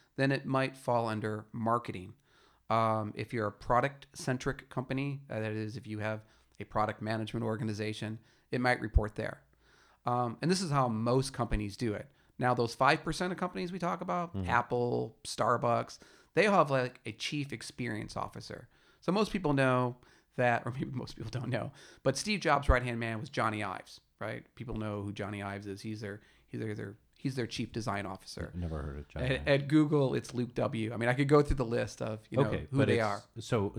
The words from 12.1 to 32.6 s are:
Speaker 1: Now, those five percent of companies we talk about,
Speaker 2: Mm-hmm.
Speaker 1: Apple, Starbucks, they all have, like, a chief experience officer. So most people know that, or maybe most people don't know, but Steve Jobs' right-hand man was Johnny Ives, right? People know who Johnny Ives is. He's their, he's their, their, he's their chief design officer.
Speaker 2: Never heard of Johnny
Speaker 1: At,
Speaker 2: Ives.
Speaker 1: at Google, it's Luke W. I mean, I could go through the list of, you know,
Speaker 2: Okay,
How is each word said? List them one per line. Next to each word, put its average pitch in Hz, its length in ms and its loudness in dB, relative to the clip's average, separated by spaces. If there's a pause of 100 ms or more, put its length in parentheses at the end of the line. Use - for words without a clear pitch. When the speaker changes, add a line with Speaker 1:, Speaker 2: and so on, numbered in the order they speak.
Speaker 1:
Now, 123 160 4
those 117 220 2
five 143 280 4
percent - 300 -4
of 156 60 -6
companies 180 320 -6
we 190 80 -8
talk 175 220 -2
about, 175 340 -4
Speaker 2:
Mm-hmm. 92 140 -2
Speaker 1:
Apple, 120 760 0
Starbucks, 117 720 0 (380)
they 180 100 6
all 202 140 6
have, 143 100 6
like, 127 380 0
a 107 40 -4
chief 139 400 -4
experience 110 640 -6
officer. - 520 -8 (340)
So 165 100 0
most 202 200 2
people 156 220 2
know 127 440 4 (380)
that, 120 300 4
or 123 60 -2
maybe 131 200 -4
most 123 240 -6
people 110 160 -8
don't 123 180 -4
know, 120 220 -2 (320)
but 135 120 4
Steve 107 260 0
Jobs' 143 280 4
right-hand 123 300 4
man 113 200 -2
was 110 80 -8
Johnny 110 360 0
Ives, - 360 -8 (220)
right? 113 320 -6
People 117 220 -8
know 107 260 -4
who 101 100 -4
Johnny 101 300 -6
Ives 101 240 -6
is. 98 160 -8
He's 107 180 -8
their, 104 220 -10 (260)
he's 120 120 -8
their, 110 160 -4
their, 107 200 -8 (220)
he's 139 160 -4
their 123 140 -2
chief - 240 -6
design 101 340 -2
officer. - 480 -10
Speaker 2:
Never 82 300 -4
heard 71 160 -6
of 71 80 -12
Johnny - 180 -4
Speaker 1:
At, 135 60 0
Speaker 2:
Ives. 131 160 0
Speaker 1:
at 143 200 2
Google, 147 460 4
it's 123 220 -4
Luke 127 180 -2
W. 113 400 -2
I 110 40 -6
mean, 117 120 2
I 127 60 4
could 143 120 2
go 147 140 10
through 143 140 2
the 135 100 0
list 117 380 -2
of, 110 160 -4 (100)
you - 80 -4
know, 135 120 6
Speaker 2:
Okay, 80 200 -4